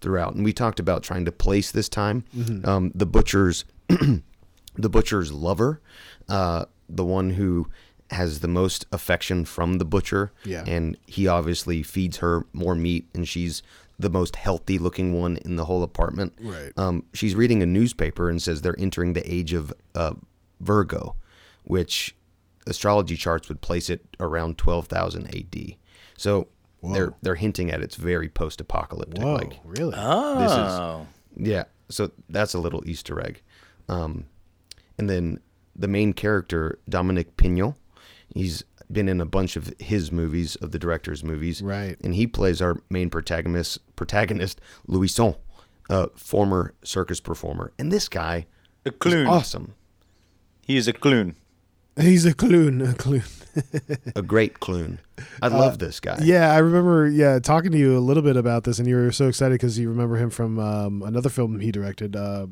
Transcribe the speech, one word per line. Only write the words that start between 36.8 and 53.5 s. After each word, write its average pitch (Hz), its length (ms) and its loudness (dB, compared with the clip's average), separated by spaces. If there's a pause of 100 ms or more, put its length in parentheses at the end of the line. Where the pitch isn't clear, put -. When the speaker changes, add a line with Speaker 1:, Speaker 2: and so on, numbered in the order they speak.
Speaker 1:
Dominic 92 480 0
Pignon, 90 380 4 (580)
he's 85 300 -4 (280)
been 98 180 0
in 90 120 0
a 82 40 -2
bunch 92 300 -2
of 80 240 -8
his 92 320 -2
movies, 82 460 -2
of 78 140 -10
the 80 80 -6
director's 80 440 -4
movies. 80 380 -4
Speaker 2:
Right. 98 420 -6
Speaker 1:
And 90 120 -2
he 113 120 2
plays 92 340 0
our 87 180 0 (100)
main 90 200 -2
protagonist, 85 720 -4 (160)
protagonist, 104 640 -2 (260)
Louison, 95 500 2 (540)
a 92 280 2
former 98 560 0 (100)
circus - 380 -4
performer. 85 580 -8
And 147 120 -4
this 202 180 0
guy 85 360 -4 (400)
Speaker 3:
A 139 40 -6
Speaker 1:
is - 100 -6
Speaker 3:
clown. 170 280 4
Speaker 1:
awesome. 117 460 0 (920)
Speaker 3:
He 135 120 2
is 113 100 2
a 113 60 2
clown. 110 420 4 (640)
Speaker 2:
He's 170 260 8
a 165 80 6
clown, 160 480 4
a 123 120 0
clown. 131 300 0 (460)